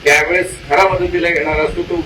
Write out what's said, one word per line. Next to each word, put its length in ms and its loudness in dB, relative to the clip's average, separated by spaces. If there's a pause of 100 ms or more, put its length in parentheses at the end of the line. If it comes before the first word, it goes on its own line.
त्यावेळेस 640 0
खरा 180 4
मदतीला 400 0
येणारा 360 0
असतो 200 -2
तो 120 -4 (100)